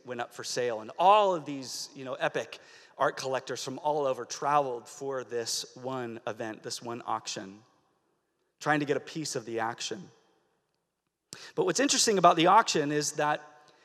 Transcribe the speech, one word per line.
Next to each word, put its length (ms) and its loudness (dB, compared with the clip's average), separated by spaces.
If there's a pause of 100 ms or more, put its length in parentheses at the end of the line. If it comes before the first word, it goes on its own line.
went 140 -10
up 140 -8
for 100 -12
sale. 380 -2
And 180 -12
all 340 6
of 120 -4
these, 500 -8
you 80 -14
know, 120 -6
epic 440 -4 (380)
art 180 2
collectors 480 -4
from 160 -8
all 260 0
over 200 -2
traveled 600 0
for 380 -6
this 420 -4 (160)
one 460 -8
event, 340 -8
this 200 -10
one 240 -8
auction, 540 -6 (1000)
trying 220 2
to 40 -2
get 120 0
a 40 -2
piece 360 -8
of 80 -8
the 140 -4
action. 500 -6 (1500)
But 100 0
what's 140 0
interesting 380 4
about 180 8
the 120 6
auction 440 6
is 220 0
that 280 0 (440)